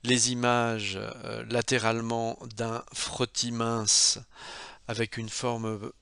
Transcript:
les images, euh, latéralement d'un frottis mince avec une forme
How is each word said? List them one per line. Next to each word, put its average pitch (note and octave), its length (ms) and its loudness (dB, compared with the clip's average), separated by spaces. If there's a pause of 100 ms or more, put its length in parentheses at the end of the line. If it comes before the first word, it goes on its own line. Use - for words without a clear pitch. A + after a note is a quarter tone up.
les B2 280 4
images, A#2 640 2
euh, A2 520 -8
latéralement A#2 880 2 (160)
d'un A#2 380 -4
frottis - 580 -2
mince A#2 680 4 (720)
avec A2+ 260 -2
une A2+ 140 -6
forme A2 720 -2